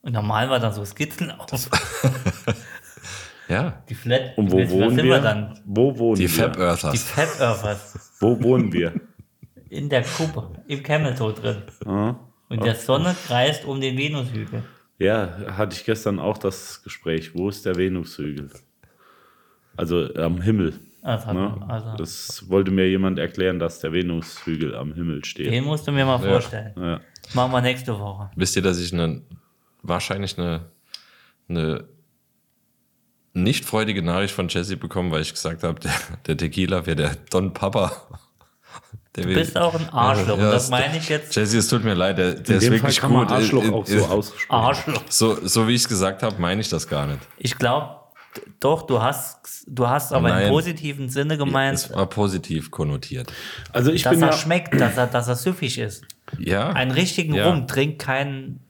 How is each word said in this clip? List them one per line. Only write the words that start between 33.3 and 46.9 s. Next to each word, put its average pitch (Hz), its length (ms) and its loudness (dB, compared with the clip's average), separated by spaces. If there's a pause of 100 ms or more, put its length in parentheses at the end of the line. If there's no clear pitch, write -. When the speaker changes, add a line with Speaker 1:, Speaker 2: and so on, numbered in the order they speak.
Speaker 2:
nicht 92 320 0
freudige 107 380 0
Nachricht 92 320 0
von 90 140 -2
Jesse 90 280 -2
bekommen, 90 340 -4
weil 78 120 0
ich - 100 -6
gesagt 82 320 -6
hab, 82 160 -2
der, - 120 -4 (340)
der 78 100 0
Tequila 87 500 0
wäre 82 100 0
der 76 200 0 (140)
Don 92 220 0
Papa. 98 400 0 (1200)
Der 90 80 -4
Speaker 1:
Du 87 60 -2
Speaker 2:
will 92 60 4
Speaker 1:
bist - 200 0
auch 170 180 2
ein 160 160 -4
Arschloch, 107 480 2
Speaker 2:
Ja, 104 80 4
Speaker 1:
und 107 60 6
das 123 120 4
Speaker 2:
es 131 60 -4
Speaker 1:
meine 135 260 0
ich 156 120 -4
jetzt 151 280 -2
Speaker 2:
Jesse, 107 220 2
es 101 100 2
tut 117 160 2
mir 107 100 2
leid, 90 240 2
der, 90 160 2
der - 20 -6
Speaker 3:
In - 40 -14 (160)
Speaker 2:
ist 95 60 6
Speaker 3:
dem 120 100 6
Fall - 0 - (100)
Speaker 2:
wirklich 139 180 2
Speaker 3:
kann - 120 2
man 120 140 6
Speaker 2:
gut. 123 100 2
Speaker 3:
Arschloch 117 280 4
Speaker 2:
In, 110 100 4
Speaker 3:
auch 104 120 -2
so 104 100 2
Speaker 2:
in, 87 80 6
Speaker 3:
aussprechen. 98 460 -2
Speaker 1:
Arschloch. 127 580 2
Speaker 2:
so, 107 380 2
so 113 220 4
wie 120 60 4
ich's 120 140 2
gesagt 98 340 0
hab, 110 160 -2
meine 90 220 0
ich 107 80 -4
das 80 200 -4
gar 71 180 -2